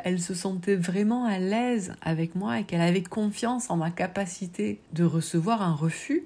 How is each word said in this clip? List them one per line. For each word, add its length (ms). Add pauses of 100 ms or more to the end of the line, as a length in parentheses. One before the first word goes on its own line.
elle 160
se 140
sentait 420
vraiment 480
à 140
l'aise 640
avec 320
moi 260
et 40
qu'elle 180
avait 200
confiance 680
en 80
ma 120
capacité 920 (100)
de 120
recevoir 580
un 100
refus. 540